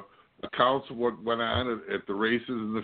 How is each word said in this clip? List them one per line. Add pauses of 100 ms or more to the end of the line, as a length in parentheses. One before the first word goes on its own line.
(440)
accounts
of
what
went
on
at,
at
the
races
in
the